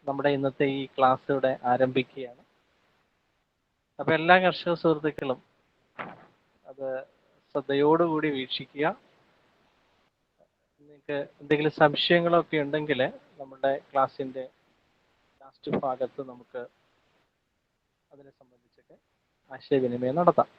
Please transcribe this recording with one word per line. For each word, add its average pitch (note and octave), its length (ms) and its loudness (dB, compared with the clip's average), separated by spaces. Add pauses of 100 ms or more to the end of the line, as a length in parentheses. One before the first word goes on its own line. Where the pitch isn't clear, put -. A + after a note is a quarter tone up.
(100)
നമ്മുടെ C#3 260 0
ഇന്നത്തെ C3+ 300 -2 (120)
ഈ - 20 -6 (140)
ക്ലാസ് C3 380 2
ഇവിടെ C3 180 0 (220)
ആരംഭിക്കുകയാണ്. B2+ 680 -2 (1600)
അപ്പൊ C#3+ 200 -4
എല്ലാ E3+ 260 6
കർഷക F3 360 0
സുഹൃത്തുക്കളും D3 600 -2 (1300)
അത് C3+ 180 -12 (640)
ശ്രദ്ധയോടുകൂടി D3+ 880 2
വീക്ഷിക്കുക. C3+ 500 -6 (1900)
നിങ്ങൾക്ക് D3 380 -8 (220)
എന്തെങ്കിലും D3 420 2
സംശയങ്ങളൊക്കെ E3+ 840 4
ഉണ്ടെങ്കിൽ D3 360 -2 (400)
നമ്മുടെ C3+ 320 -4 (180)
ക്ലാസ്സിന്റെ C3 540 -4 (960)
ലാസ്റ്റ് - 440 -8
ഭാഗത്ത് B2+ 360 -6 (100)
നമുക്ക് B2 320 -16 (1500)
അതിനെ C#3 260 -20
സംബന്ധിച്ചൊക്കെ B2 580 -20 (580)
ആശയവിനിമയം B2+ 680 0
നടത്താം. F3 280 0 (100)